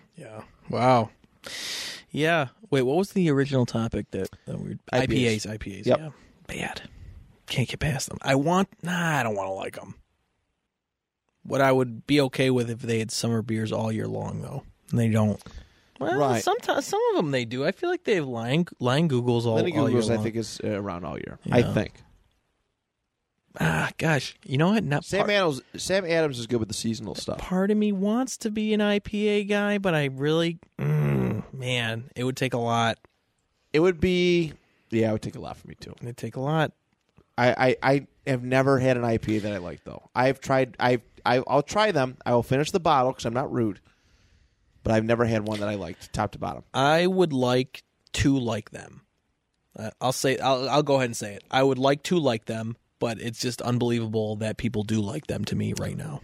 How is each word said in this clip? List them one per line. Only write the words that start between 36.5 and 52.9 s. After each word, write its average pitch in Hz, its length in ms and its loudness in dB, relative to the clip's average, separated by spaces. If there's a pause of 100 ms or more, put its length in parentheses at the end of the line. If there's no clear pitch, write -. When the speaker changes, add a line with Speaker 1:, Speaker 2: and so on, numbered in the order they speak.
Speaker 2:
I, 123 440 4
I, 131 120 4
I 139 140 0 (200)
have 127 160 -2
never 131 360 4
had 127 180 4
an 120 60 -2
I 113 140 2
P 107 200 0
A - 40 0
that 104 120 -4
I 101 40 -4
like, 87 260 -10
though. - 320 -14
I've 131 240 2
tried, 131 400 0
I've, 123 220 2 (240)
I, 123 220 4
I'll 143 160 2
try 214 280 0
them. 131 340 0
I 120 80 0
will 120 100 4
finish 143 280 0
the 196 80 0
bottle 139 340 4
'cause - 120 -8
I'm 117 80 -4
not 131 180 -2
rude. 110 280 0 (1040)
But 113 100 0
I've 110 100 4
never 117 220 2
had 110 220 0
one 107 140 -4
that 104 80 -2
I 107 60 -4
liked, 92 380 -10
top 107 200 -2
to - 40 -14
bottom. 78 340 -8
Speaker 1:
I 156 360 4
would 185 260 2
like 127 500 0 (300)
to 135 240 4
like 113 320 -4
them. - 320 -18 (760)
Uh, 110 120 -8 (100)
I'll 127 120 0
say, 131 260 0
I'll, 127 320 0
I'll 143 140 4
go 143 120 2
ahead 131 100 2
and 120 120 -4
say 104 160 -8
it. 98 160 -16
I 135 140 4
would 135 160 2
like 139 240 2
to 180 160 2
like 123 260 0
them. 113 320 -6 (220)